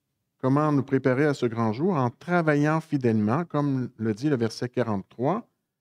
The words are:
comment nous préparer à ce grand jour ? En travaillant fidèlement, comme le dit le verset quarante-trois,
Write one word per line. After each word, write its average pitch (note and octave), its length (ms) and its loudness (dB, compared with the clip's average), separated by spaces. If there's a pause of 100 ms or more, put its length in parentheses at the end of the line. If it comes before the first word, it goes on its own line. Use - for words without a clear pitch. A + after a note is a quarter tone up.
(400)
comment D3 340 2
nous C3 100 2
préparer C3+ 420 2
à C#3+ 80 2
ce B2+ 120 -2
grand A2+ 260 0
jour ? D#3+ 240 -2
En B2+ 140 0
travaillant D#3 720 0
fidèlement, A#2+ 640 0
comme C#3 500 -2
le A2 180 -4
dit C3 160 -4
le C#3+ 60 2
verset A#2 320 -4
quarante-trois, A#2 760 -4 (360)